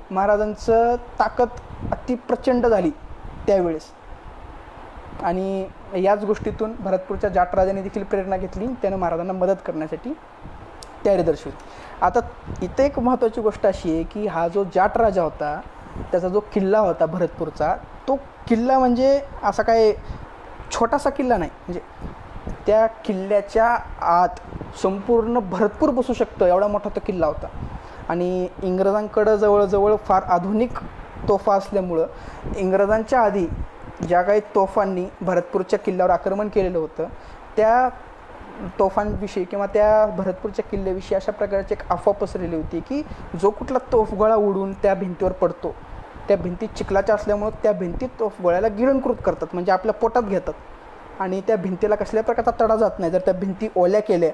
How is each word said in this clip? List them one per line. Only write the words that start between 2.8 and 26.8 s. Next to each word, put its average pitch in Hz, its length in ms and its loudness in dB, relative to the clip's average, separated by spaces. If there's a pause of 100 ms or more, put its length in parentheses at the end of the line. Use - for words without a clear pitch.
त्यावेळेस 175 360 2 (1400)
आणि 190 440 -2 (280)
याच 196 300 2
गोष्टीतून 214 560 -2
भरतपूरच्या 190 500 2
जाट 180 240 4
राजाने 190 280 4
देखील 196 200 -4
प्रेरणा 196 340 -2
घेतली, 185 300 -6
त्यानं 208 300 -2
महाराजांना 175 360 -2
मदत 185 240 2 (100)
करण्यासाठी 160 500 -6 (880)
तयारी 190 180 4
दर्शवली. 156 340 -2 (440)
आता 185 200 2 (420)
इथं 185 200 0
एक 285 160 2
महत्त्वाची 247 420 0
गोष्ट 208 260 0
अशी 185 280 0
आहे 165 80 0
की 208 240 -6
हा 170 220 -2
जो 196 160 0 (100)
जाट 202 240 2
राजा 196 240 4
होता, 151 380 -4 (500)
त्याचा 180 180 0
जो 202 120 2
किल्ला 208 380 2
होता 170 280 4
भरतपूरचा, 160 720 -2 (320)
तो 277 80 2 (320)
किल्ला 240 300 4
म्हणजे 262 420 4 (240)
असा 233 180 2
काय 220 300 6 (800)
छोटासा 269 380 0
किल्ला 254 260 0
नाही, 160 140 -2 (180)
म्हणजे - 120 -6 (840)
त्या 220 200 6
किल्ल्याच्या 208 920 0 (220)
आत 233 280 4 (540)
संपूर्ण 220 560 2
भरतपूर 202 520 0
बसू 247 220 0
शकतं - 340 0
एवढा 185 200 4
मोठा 208 220 -2